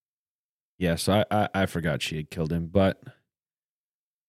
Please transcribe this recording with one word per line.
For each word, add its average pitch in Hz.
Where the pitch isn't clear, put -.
yes, 85
I, 101
I, 104
I 95
forgot 80
she -
had 78
killed 80
him, 85
but 95